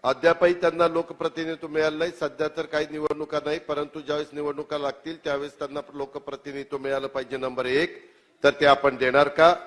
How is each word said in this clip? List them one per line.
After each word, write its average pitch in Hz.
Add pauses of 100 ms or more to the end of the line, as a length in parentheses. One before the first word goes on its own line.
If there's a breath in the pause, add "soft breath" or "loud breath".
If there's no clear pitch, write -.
अद्यापही 170
त्यांना 170
लोकप्रतिनिधित्व 165
मिळालं 156
नाही. 165 (100)
सध्या 151
तर 160
काही 151
निवडणुका 151
नाही, 151
परंतु 147
ज्यावेळेस 147
निवडणुका 147
लागतील 147
त्यावेळेस 143
त्यांना 143 (140)
लोकप्रतिनिधित्व 139
मिळालं 135
पाहिजे 131
नंबर 127
एक, 143 (340 soft breath)
तर 143
ते 143
आपण 139
देणार 131
का? 165 (120)